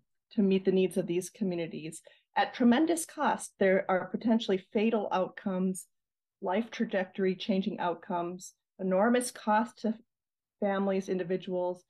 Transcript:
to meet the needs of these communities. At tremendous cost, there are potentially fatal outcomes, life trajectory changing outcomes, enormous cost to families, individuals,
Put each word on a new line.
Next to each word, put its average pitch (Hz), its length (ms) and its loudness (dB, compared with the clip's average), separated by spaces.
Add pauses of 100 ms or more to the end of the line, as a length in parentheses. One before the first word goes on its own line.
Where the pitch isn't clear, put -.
(320)
to 214 100 0
meet 190 220 4
the 190 80 2
needs 185 240 2
of 180 100 0
these 180 240 -2
communities. 165 720 -6 (340)
At - 180 0
tremendous 311 500 4
cost, - 540 -4
there 190 300 4
are 185 180 0
potentially 220 520 0 (140)
fatal 208 380 0
outcomes, 185 760 -2 (560)
life 196 280 -2
trajectory 190 640 -2
changing 190 460 -2
outcomes, 175 760 -6 (240)
enormous 214 520 2
cost 220 500 0
to 220 140 -2 (640)
families, 196 480 0
individuals, 180 800 -4